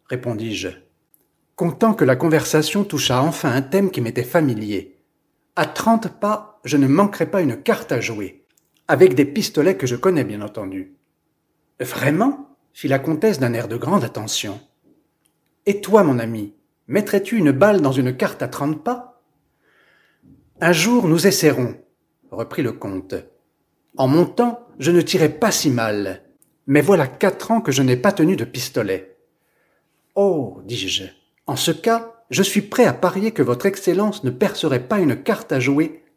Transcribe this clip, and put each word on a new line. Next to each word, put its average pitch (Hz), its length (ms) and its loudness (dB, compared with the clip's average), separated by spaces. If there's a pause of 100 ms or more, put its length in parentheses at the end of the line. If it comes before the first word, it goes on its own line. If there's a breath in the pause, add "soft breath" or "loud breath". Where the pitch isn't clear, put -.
répondis-je, 110 640 -8 (880)
content 196 400 0
que 160 100 2
la 127 100 4
conversation 156 680 0
touchât 131 400 -2
enfin 151 280 -2
un 139 120 0
thème 190 260 0
qui 151 120 -6
m'était 113 200 -4
familier. 107 800 -2 (560)
À 170 100 0
trente 220 540 -2
pas, 208 440 -6
je 143 140 -2
ne 139 80 4
manquerais 165 460 2
pas 196 100 0
une 123 160 -2
carte - 340 -4
à 131 80 -2
jouer, 104 460 -10 (420)
avec 165 280 6
des 139 100 4
pistolets 180 520 0
que 139 100 -4
je 120 80 -4
connais 143 280 0
bien 104 200 -8
entendu. « 95 500 -12 (840)
Vraiment ? » 160 640 -2 (300)
fit - 140 -8
la 135 120 2
comtesse 160 400 0
d'un 120 140 0
air 117 140 -4
de 113 100 -6
grande 143 260 0
attention. « 107 580 -8 (1040)
Et 202 160 0
toi, 202 220 4
mon 135 160 2
ami, 113 340 -6 (340)
mettrais-tu 202 500 -2
une 156 140 4
balle 190 300 4
dans 139 100 2
une 127 240 0
carte - 280 -4
à 113 40 -8
trente 151 360 -6
pas ? » « 247 400 -8 (1400)
Un 175 120 4
jour, 196 340 2
nous 160 180 4
essaierons », 131 500 2 (560)
reprit 113 300 -8
le 123 120 -2
comte. « 95 420 -10 (840)
En 131 100 2
mon 160 180 6
temps, - 420 -2 (100)
je 143 140 0
ne 175 100 6
tirais 160 280 2
pas 214 200 0
si 160 220 0
mal, 104 500 -2 (460)
mais 139 140 4
voilà 151 260 4
quatre - 420 -2
ans 226 120 2
que 156 100 -2
je 131 100 0
n'ai 127 160 4
pas 113 140 2
tenu 160 240 2
de 117 100 -4
pistolet. » « 107 720 -6 (1000)
Oh », 160 500 0
dis-je, 95 400 -6 (420)
en 139 80 -4
ce 165 160 -2
cas, 226 420 -2 (160)
je 147 140 2
suis 202 180 0
prêt 226 240 2
à 139 80 2
parier 190 380 -2
que 190 100 -2
votre 123 240 0
excellence 196 580 0
ne 131 60 0
percerait 127 580 -2
pas 214 120 0
une 139 240 0
carte - 280 -4
à 139 80 0
jouer 143 440 0 (140)